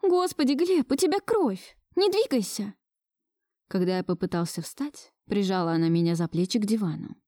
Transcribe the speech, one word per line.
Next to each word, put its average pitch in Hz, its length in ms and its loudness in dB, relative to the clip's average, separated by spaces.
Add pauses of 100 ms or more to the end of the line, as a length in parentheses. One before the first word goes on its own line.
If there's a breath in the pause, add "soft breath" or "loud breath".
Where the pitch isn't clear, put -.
Господи, 359 520 2
Глеб, 330 380 2
у 262 40 2
тебя 370 240 2
кровь! 349 580 -2 (180)
Не 403 140 2
двигайся! 254 640 -2 (920)
Когда 185 300 -2
я 180 60 -2
попытался 175 580 -4
встать, - 500 -10 (140)
прижала 185 480 0
она 165 160 2
меня 170 260 2
за 170 120 -2
плечи 185 320 -2
к 208 60 0
дивану. 202 520 -4 (100)